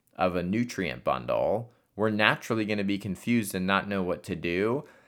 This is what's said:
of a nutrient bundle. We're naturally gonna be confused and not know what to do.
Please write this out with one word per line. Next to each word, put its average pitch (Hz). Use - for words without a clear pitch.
of 90
a 87
nutrient 92
bundle. 67
We're 107
naturally 110
gonna 104
be 98
confused 107
and 92
not 98
know 98
what 90
to 95
do. 92